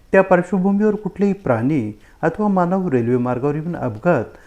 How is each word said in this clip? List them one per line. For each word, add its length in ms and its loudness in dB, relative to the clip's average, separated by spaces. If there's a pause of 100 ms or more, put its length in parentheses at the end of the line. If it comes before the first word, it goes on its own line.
(120)
त्या 100 6
पार्श्वभूमीवर 720 2
कुठलेही 380 -2
प्राणी 680 -2 (240)
अथवा 260 0
मानव 400 0
रेल्वे 280 0
मार्गावर 380 -2
येऊन 220 -6
अपघात 480 0 (220)